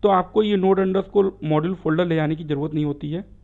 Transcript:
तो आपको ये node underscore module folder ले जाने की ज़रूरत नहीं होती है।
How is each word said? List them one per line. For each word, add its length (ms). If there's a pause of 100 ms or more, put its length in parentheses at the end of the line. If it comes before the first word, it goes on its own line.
तो 60
आपको 340
ये 140
node 280
underscore 400 (200)
module 300
folder 300
ले 100
जाने 200
की 80
ज़रूरत 300
नहीं 120
होती 260
है। 140 (180)